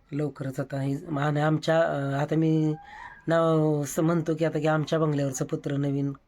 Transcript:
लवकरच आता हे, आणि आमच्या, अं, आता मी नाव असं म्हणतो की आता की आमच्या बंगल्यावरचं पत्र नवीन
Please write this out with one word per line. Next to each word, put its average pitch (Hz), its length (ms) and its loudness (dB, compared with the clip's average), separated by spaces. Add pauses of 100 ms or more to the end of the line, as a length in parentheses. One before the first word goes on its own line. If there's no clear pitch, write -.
(120)
लवकरच 143 480 -6
आता 135 200 -6
हे, 139 160 -2 (240)
आणि 147 200 0
आमच्या, 156 400 2
अं, 143 340 0
आता 151 220 0
मी 156 380 2 (520)
नाव 160 560 2
असं 147 200 -4
म्हणतो 165 320 2
की 160 100 -2
आता 156 140 0
की 151 80 0
आमच्या 156 320 2
बंगल्यावरचं 143 460 0
पत्र 143 320 -4
नवीन 139 360 0 (160)